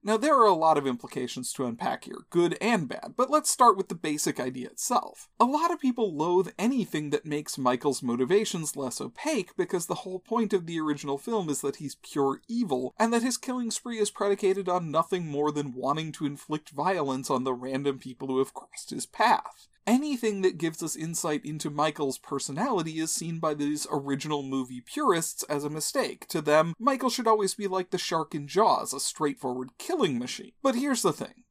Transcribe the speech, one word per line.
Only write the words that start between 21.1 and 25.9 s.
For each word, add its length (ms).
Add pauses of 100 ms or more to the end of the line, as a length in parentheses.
into 240
Michael's 480
personality 800
is 140
seen 260
by 160
these 380
original 500
movie 400
purists 600
as 200
a 60
mistake. 600